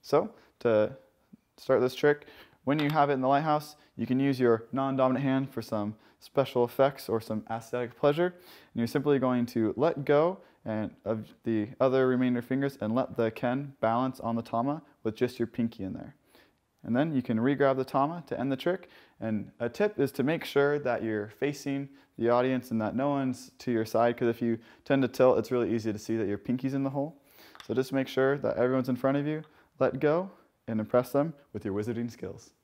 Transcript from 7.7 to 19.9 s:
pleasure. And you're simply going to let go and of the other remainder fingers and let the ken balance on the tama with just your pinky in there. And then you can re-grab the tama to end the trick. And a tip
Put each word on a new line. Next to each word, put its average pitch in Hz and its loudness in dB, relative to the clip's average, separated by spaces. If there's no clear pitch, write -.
pleasure. 151 2
And - -10
you're 117 0
simply 143 2
going 123 2
to 110 0
let 143 0
go 156 2
and 107 -6
of 110 -6
the 110 0
other 131 4
remainder 123 2
fingers 135 -2
and 110 -2
let 127 -2
the 113 2
ken 135 -4
balance 120 0
on 117 -4
the 113 -4
tama 135 -2
with 110 -2
just 123 -2
your 113 0
pinky 113 -4
in 95 -6
there. - -14
And 113 -2
then 156 0
you 131 2
can 110 -2
re-grab 135 2
the 131 -2
tama 151 -2
to - -6
end 135 -2
the 135 0
trick. 180 -4
And 107 -6
a 120 -2
tip 208 -2